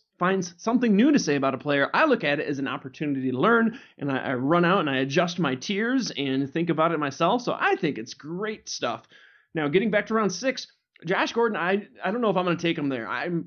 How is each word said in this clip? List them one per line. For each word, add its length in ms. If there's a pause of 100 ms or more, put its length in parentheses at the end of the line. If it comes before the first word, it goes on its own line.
(180)
finds 400
something 380
new 160
to 80
say 160
about 180
a 60
player, 340
I 120
look 180
at 160
it 80
as 120
an 80
opportunity 640
to 60
learn, 420 (180)
and 140
I, 60
I 160
run 320
out 140
and 100
I 80
adjust 420
my 160
tiers 560
and 400
think 180
about 220
it 80
myself. 420
So 160
I 180
think 220
it's 160
great 560
stuff. 340 (500)
Now, 140
getting 240
back 160
to 60
round 180
six, 360 (380)
Josh 280
Gordon, 240
I, 300 (160)
I 80
don't 100
know 80
if 80
I'm 80
gonna 120
take 200
him 120
there. 180
I 220 (180)